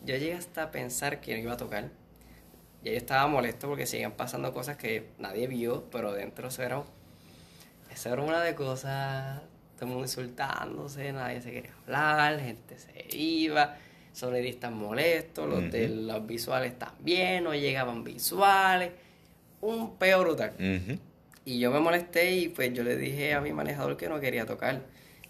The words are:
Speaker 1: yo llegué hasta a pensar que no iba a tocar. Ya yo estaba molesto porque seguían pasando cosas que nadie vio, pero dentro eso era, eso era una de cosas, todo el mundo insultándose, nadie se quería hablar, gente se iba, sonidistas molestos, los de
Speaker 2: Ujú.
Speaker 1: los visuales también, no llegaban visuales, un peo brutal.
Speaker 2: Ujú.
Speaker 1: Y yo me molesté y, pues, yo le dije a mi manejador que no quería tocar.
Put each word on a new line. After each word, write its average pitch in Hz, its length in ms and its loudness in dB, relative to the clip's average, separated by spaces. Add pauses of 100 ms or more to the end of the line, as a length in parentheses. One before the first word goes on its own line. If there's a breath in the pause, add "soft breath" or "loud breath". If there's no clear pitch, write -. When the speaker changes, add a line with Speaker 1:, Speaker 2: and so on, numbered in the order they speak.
Speaker 1:
yo 131 120 -2
llegué 160 160 0
hasta 175 300 -6
a 156 80 -8
pensar 143 500 -4
que - 140 -6
no 113 40 -4
iba 117 140 -4
a 120 40 -8
tocar. 113 320 -6 (960 soft breath)
Ya 113 80 -2
yo 107 60 0
estaba 139 300 2
molesto 131 420 0
porque 139 160 -4
seguían 117 280 -4
pasando 131 400 -4
cosas 139 220 -6
que 110 320 -4 (100)
nadie 104 300 -4
vio, 120 440 -2
pero 110 220 -2
dentro 101 360 -8
eso 127 140 -6
era, 131 200 -4 (1080 soft breath)
eso - 180 -6
era 131 100 0
una 160 200 2
de 165 140 0
cosas, 135 840 -4 (360)
todo 123 100 -8
el - 20 -4
mundo 127 180 -4
insultándose, 139 1080 -6
nadie 123 280 -4
se 123 100 -12
quería 123 200 -10 (120)
hablar, 151 580 4
gente - 380 -10
se - 360 -12
iba, 156 600 4 (360 loud breath)
sonidistas 123 580 -2
molestos, 143 760 0
los 160 240 0
de 117 140 2
Speaker 2:
Ujú. 113 160 0
Speaker 1:
los 110 260 -4
visuales 123 520 -2
también, 180 640 0
no 156 100 0
llegaban 135 500 0
visuales, 185 880 6 (680 soft breath)
un 226 360 -2
peo 190 240 8
brutal. 151 340 2
Speaker 2:
Ujú. 95 440 0 (460)
Speaker 1:
Y 123 140 -2
yo 123 120 6
me 147 80 4
molesté 170 560 4
y, 175 140 2
pues, 127 240 0
yo 120 100 -2
le 123 140 2
dije 139 360 0
a 143 80 2
mi 147 120 -2
manejador 143 440 -2
que 165 120 -6
no 156 100 -4
quería 120 260 0
tocar. 123 380 -2 (460 soft breath)